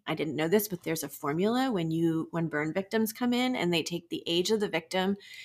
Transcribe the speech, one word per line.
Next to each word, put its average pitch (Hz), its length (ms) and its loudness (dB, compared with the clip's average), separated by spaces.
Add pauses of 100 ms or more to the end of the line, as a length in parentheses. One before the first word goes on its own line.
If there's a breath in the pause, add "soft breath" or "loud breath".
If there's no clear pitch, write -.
I 156 80 -2
didn't 151 220 -2
know 156 100 0
this, 208 200 4
but - 160 -8
there's 160 200 -4
a 139 60 -8
formula 214 640 0
when 165 200 0
you, 160 400 2
when 165 160 0
burn 151 260 -2
victims 214 400 0
come 240 200 0
in 254 220 0
and 175 160 2
they 165 120 4
take 170 260 -6
the - 160 -6
age 175 240 2
of 214 120 4
the 202 80 0
victim 185 480 0 (280 loud breath)